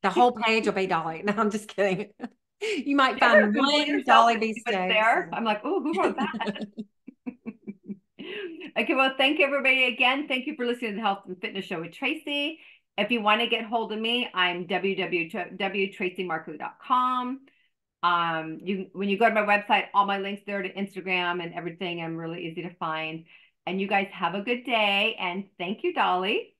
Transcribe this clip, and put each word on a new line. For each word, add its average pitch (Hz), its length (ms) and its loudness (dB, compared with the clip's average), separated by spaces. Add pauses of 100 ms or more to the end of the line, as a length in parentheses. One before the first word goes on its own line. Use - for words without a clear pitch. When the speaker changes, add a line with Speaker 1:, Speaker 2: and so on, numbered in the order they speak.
Speaker 1:
the 196 60 4
whole 240 200 6
page 220 360 2
will 202 60 2
be 190 140 0
Dolly. 165 360 -2
<laughs> 196 40 -2
No, 208 100 2
I'm 208 140 2
just 208 160 -4
kidding. 190 460 0 (500)
You 349 320 -2
might 262 180 4
Speaker 2:
You - 140 4
ever 220 140 8
Speaker 1:
find 214 140 4
Speaker 2:
Google 277 180 2
Speaker 1:
one 294 140 2
Speaker 2:
yourself 285 200 -2
Speaker 1:
Dolly 233 280 8
Speaker 2:
and 214 80 -2
Speaker 1:
B 220 100 -2
Speaker 2:
see 214 140 -8
what's 220 100 0
Speaker 1:
Stokes. 185 160 0
Speaker 2:
there? 226 400 2
I'm - 120 -4
like, 220 200 0
"Ooh, 330 160 0
who 311 180 -2
wrote 320 180 2
that?" 208 500 -4 (600)
<laughs> 320 1500 -12
Okay, 226 160 0
well, 262 220 2
thank 285 220 2
you, - 80 6
everybody. 262 380 2
Again, 247 440 0
thank 254 180 -4
you 294 100 -8
for 247 100 -4
listening 240 240 -4
to 202 60 -6
the 208 40 -6
Health 196 260 0
and 185 140 -12
Fitness 196 240 -6
Show 175 160 -6
with 165 120 -10
Tracy. 285 680 -4 (380)
If 208 120 0
you 233 120 0
wanna 214 240 4
get 226 180 -2
hold 220 280 -4
of 214 60 -4
me, 233 360 -2
I'm 180 320 0
w 190 280 0
w 170 360 -2
w 185 260 -8
dot 196 400 -2
tracy 185 260 -4
markley 160 360 -6
dot - 180 -10 (100)
com. 254 540 0 (640)
Um, 165 600 0
you, 185 300 -4
when 196 160 -4
you 196 100 2
go 226 80 6
to 214 80 4
my 214 60 4
website, 202 540 2
all 202 100 6
my 196 140 0
links 196 280 -6
there 202 140 -4
to 185 120 -6
Instagram 180 680 -2
and 170 120 -10
everything. 170 480 -6
I'm 165 140 -6
really 165 300 -8
easy 165 160 -8
to 170 120 -10
find. 160 500 -6 (420)
And 185 140 -2
you 202 80 -2
guys 196 240 2
have 180 220 -2
a 196 80 -4
good 240 220 -2
day. 214 540 2
And 185 260 -6 (140)
thank 180 240 -6
you, 349 120 -2
Dolly. 202 640 0